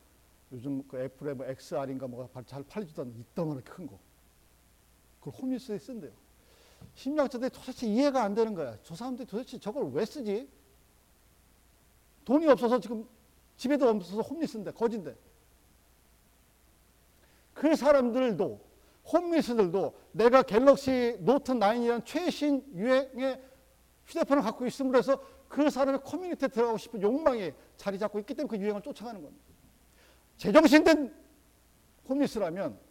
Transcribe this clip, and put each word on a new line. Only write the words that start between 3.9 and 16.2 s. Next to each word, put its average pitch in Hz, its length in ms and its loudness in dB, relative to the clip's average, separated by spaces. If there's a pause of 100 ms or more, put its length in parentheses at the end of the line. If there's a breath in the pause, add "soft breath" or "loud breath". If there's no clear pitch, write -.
그걸 - 220 -16
홈리스에 254 360 -6
쓴대요. 202 340 -14 (840 soft breath)
심리학자들이 262 560 -2
도대체 - 380 -8
이해가 254 360 4
안 202 100 -2
되는 220 200 2
거야. 131 300 -6
저 165 120 -16
사람들이 247 320 -10
도대체 226 320 -10
저걸 208 320 -6
왜 160 140 -2
쓰지? 226 440 -6 (1700)
돈이 311 240 2
없어서 240 320 4
지금 226 280 -10 (500)
집에도 262 320 2
없어서 202 320 -2
홈리스인데, 226 500 -8
거진데. 208 440 -4 (2500 soft breath)